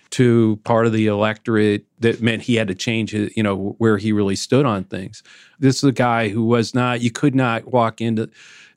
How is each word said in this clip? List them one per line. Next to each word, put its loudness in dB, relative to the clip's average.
to 2
part 2
of 0
the 0
electorate 0
that 0
meant 0
he -2
had 0
to -4
change -4
his, -4
you 0
know, -2
where 4
he -2
really 0
stood 0
on -2
things. -12
This 2
is -2
a 4
guy 0
who -2
was 0
not, -2
you -2
could -2
not -2
walk 0
into, -2